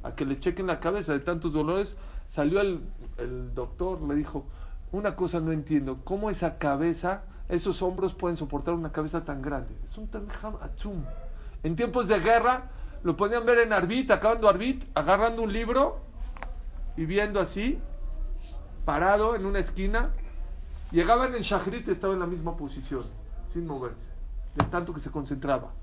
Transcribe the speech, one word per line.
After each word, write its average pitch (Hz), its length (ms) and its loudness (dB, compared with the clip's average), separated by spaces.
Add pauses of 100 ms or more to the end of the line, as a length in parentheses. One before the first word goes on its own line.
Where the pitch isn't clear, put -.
a 127 100 -8
que 143 100 -2
le 135 140 -2
chequen 185 300 -2
la 165 100 0
cabeza 175 340 0
de 143 60 2
tantos 165 340 -2
dolores. 165 440 0 (300)
Salió 160 340 2
el, 190 220 0 (360)
el 123 340 -6
doctor, 160 500 -4
le 143 120 -2
dijo, 147 320 -2 (460)
"Una 202 240 0
cosa 170 240 0
no 160 100 0
entiendo, 143 540 0
¿cómo 208 260 -2
esa 170 280 0
cabeza, 165 640 0 (260)
esos 180 340 0
hombros 185 320 0
pueden 175 220 0
soportar 143 380 -2
una 160 180 -2
cabeza 156 320 -2
tan 139 180 -6
grande?". 135 320 -4 (100)
Es - 140 -10
un 214 80 -8
Talmid 208 240 -8 (320)
Atzum. 196 400 -6 (640)
En 160 100 0
tiempos 233 320 2
de 202 140 6
guerra, 233 500 6 (320)
lo 170 140 2
podían 226 280 2
ver 240 140 8
en 226 140 6
Arvit, 214 400 2
acabando 220 360 6
Arvit, 220 360 4 (100)
agarrando 202 480 4
un 214 100 0
libro 240 460 2 (1000)
y 165 100 0
viendo 202 340 2
así, 208 400 0 (1040)
parado 202 500 4
en 190 120 -2
una 196 120 2
esquina. 202 520 2 (800)
Llegaban 240 440 4
en 226 80 -2
Shachrit, 202 460 0
estaba 190 240 0
en 185 80 0
la 170 60 0
misma 170 300 -2
posición, 139 460 -6 (500)
sin 170 140 -2
moverse, 127 300 -6 (580)
de - 120 4
tanto 175 280 -2
que 151 60 -6
se 151 100 -6
concentraba. 131 600 -2 (100)